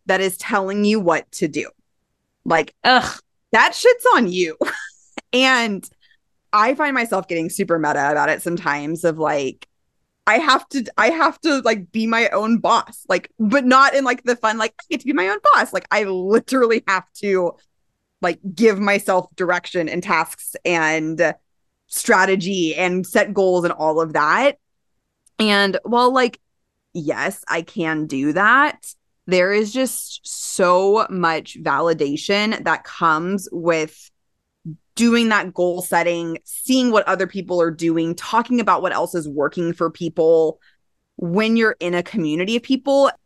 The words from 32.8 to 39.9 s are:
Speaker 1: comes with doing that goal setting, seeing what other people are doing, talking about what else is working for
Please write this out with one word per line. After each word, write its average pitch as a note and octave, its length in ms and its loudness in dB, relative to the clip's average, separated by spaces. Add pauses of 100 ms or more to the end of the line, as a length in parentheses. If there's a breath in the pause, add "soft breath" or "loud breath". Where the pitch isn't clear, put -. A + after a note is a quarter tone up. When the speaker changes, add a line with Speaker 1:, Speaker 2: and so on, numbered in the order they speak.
Speaker 1:
comes F3 640 -2
with D#3+ 600 -2 (840)
doing A#3 360 2
that F#3 240 -2
goal F3+ 260 0
setting, E3+ 640 -2
seeing B3+ 460 0
what G#3+ 180 2
other F#3 180 0
people F3+ 360 -4
are E3+ 80 0
doing, E3 440 -2
talking A#3 460 -2
about F#3+ 220 2
what F3+ 100 -2
else D3+ 220 -4
is D#3+ 120 -6
working D3+ 460 -4
for E3 180 -2